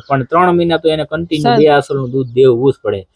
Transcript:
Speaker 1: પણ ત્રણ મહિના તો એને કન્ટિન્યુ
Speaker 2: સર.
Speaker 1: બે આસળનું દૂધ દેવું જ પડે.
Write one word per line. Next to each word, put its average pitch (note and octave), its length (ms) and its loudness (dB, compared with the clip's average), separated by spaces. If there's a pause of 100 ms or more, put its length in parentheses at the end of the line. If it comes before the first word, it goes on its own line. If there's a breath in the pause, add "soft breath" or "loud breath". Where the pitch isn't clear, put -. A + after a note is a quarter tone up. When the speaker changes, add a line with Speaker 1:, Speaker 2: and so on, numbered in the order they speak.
Speaker 1:
પણ C3+ 140 -2
ત્રણ F3 280 0
મહિના E3+ 260 0
તો D#3+ 120 -2
એને D#3 200 -4
કન્ટિન્યુ D#3 440 -4
Speaker 2:
સર. C#3+ 60 2
Speaker 1:
બે D3+ 80 4
આસળનું C#3 440 0
દૂધ C3 160 -4
દેવું B2+ 440 2
જ - 120 -2
પડે. G2+ 320 -6